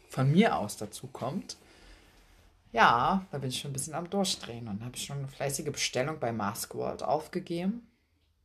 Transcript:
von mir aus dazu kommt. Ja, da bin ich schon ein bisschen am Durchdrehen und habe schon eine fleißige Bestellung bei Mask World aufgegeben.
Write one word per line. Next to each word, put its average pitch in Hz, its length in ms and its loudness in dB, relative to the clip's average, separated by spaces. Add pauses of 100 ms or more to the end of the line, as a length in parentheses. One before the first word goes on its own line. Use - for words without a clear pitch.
von 139 240 4
mir 180 240 6
aus 104 220 -4
dazu - 280 -10
kommt. 151 500 -6 (1160)
Ja, 180 600 6
da 147 60 -4
bin 135 100 -4
ich 123 120 -4
schon 143 100 -8
ein - 20 -6
bisschen 135 220 -6
am 170 160 -6
Durchdrehen 120 580 -2
und 104 160 -6
habe 123 120 -10
schon 139 220 -8
eine 139 100 -6
fleißige 139 440 -4
Bestellung 143 480 -2
bei 117 120 -2
Mask 104 420 -4
World - 280 -4
aufgegeben. 180 840 -2 (560)